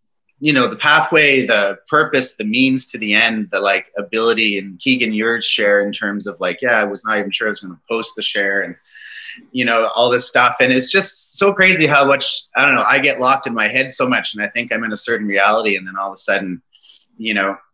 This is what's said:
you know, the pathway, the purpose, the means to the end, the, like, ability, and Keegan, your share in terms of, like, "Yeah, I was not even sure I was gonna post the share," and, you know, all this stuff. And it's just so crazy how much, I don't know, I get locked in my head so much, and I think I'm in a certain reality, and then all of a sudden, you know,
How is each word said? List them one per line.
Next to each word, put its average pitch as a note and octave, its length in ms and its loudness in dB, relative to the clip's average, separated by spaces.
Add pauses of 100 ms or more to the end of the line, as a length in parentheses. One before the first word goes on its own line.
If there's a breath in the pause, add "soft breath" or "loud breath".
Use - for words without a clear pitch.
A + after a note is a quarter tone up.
(420)
you D3+ 120 0
know, B2+ 140 2
the F#2+ 80 -6
pathway, D3 720 4
the G2+ 340 0 (100)
purpose, D3+ 460 0
the A2 80 -8
means B2+ 480 0
to B2+ 60 -10
the G#2+ 180 -2
end, A2 360 0
the, G2 80 0
like, G2 280 0 (100)
ability, A2 640 0
and F#2+ 200 -12
Keegan, B2+ 340 0
your A2+ 280 -2
share G#2 400 2
in G2+ 100 -4
terms G2+ 360 -6
of, G2+ 120 -10
like, F2+ 220 -4
"Yeah, A#2+ 180 2
I G#2+ 40 2
was G2+ 220 -6
not A2 120 0
even G2+ 140 -4
sure A2 160 -4
I - 20 0
was G2+ 120 -6
gonna F#2 180 -16 (100)
post A2+ 260 -4
the A2 60 -8
share," G2+ 400 -2
and, F2 140 -10 (760 loud breath)
you B2 140 -2
know, A2+ 300 2
all A#2+ 160 4
this B2 160 2
stuff. B2 320 2
And B2+ 140 4
it's B2+ 180 2
just - 460 -2
so G3 160 4
crazy F#3 340 4
how C#3 180 4
much, C#3 380 0 (120)
I C3 100 4
don't C#3 100 2
know, A2+ 120 0
I C3+ 120 4
get C3+ 200 0
locked C3 280 2
in A#2 60 -6
my G#2+ 160 0
head C3 220 -2
so C3 160 -2
much, A#2 280 -2
and G#2 80 -4
I G#2 60 -4
think A#2 240 -6
I'm A2 100 -2
in A2 100 -6
a G#2 40 -6
certain A2 300 -4
reality, G2+ 500 2
and F#2 100 -12
then F#2+ 100 -14
all G2 120 -4
of F#2+ 40 -10
a F#2+ 40 -14
sudden, F#2+ 440 -4 (560 loud breath)
you A2 160 -4
know, G2 240 -2 (160)